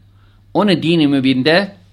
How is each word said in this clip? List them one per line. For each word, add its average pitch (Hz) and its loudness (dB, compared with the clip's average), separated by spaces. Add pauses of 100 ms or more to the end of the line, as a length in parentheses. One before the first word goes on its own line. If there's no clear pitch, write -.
(540)
onu 185 0
din-i 160 0
mübinde 139 0 (180)